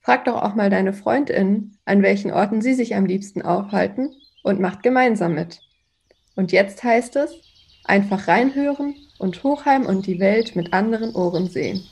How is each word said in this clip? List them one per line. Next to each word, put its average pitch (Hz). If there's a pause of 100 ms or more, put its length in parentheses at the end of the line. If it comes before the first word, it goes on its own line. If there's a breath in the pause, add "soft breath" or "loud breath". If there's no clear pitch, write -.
Frag 254
doch 233
auch 202
mal 202
deine 190
FreundInnen, 220
an 202
welchen 196
Orten 208
sie 254
sich 226
am 196
liebsten 190
aufhalten 202 (280)
und 196
macht 190
gemeinsam 233
mit. 170 (760)
Und 190
jetzt 196
heißt 240
es, 311 (500)
einfach 202
reinhören 277 (240)
und 180
Hochheim 277
und 196
die 185
Welt 214
mit 170
anderen 226
Ohren 180
sehen. 180